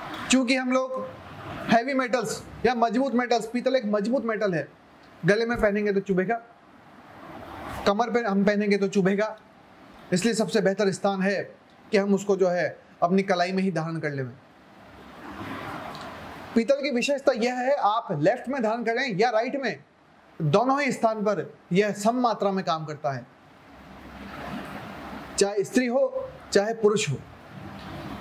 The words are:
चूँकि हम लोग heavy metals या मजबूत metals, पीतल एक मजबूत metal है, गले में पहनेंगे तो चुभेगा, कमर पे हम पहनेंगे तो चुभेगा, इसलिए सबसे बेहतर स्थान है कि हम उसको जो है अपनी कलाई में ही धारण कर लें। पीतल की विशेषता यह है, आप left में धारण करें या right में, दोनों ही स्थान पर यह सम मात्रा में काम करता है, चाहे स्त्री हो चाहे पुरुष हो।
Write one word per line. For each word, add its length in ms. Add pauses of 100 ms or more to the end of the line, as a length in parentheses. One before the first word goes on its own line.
(320)
चूँकि 240
हम 160
लोग 360 (640)
heavy 220
metals 500 (220)
या 100
मजबूत 380
metals, 340
पीतल 280
एक 100
मजबूत 400
metal 280
है, 140 (580)
गले 200
में 160
पहनेंगे 320
तो 60
चुभेगा, 420 (1500)
कमर 220
पे 100
हम 260
पहनेंगे 320
तो 100
चुभेगा, 520 (720)
इसलिए 200
सबसे 280
बेहतर 300
स्थान 300
है 340 (360)
कि 60
हम 160
उसको 220
जो 140
है 300 (240)
अपनी 200
कलाई 280
में 120
ही 80
धारण 280
कर 120
लें। 140 (2250)
पीतल 200
की 160
विशेषता 400
यह 220
है, 220
आप 360
left 380
में 140
धारण 200
करें 340
या 120
right 340
में, 200 (580)
दोनों 400
ही 100
स्थान 300
पर 360 (140)
यह 200
सम 240
मात्रा 360
में 140
काम 200
करता 260
है, 160 (2000)
चाहे 260
स्त्री 240
हो 420 (240)
चाहे 200
पुरुष 360
हो। 60 (1040)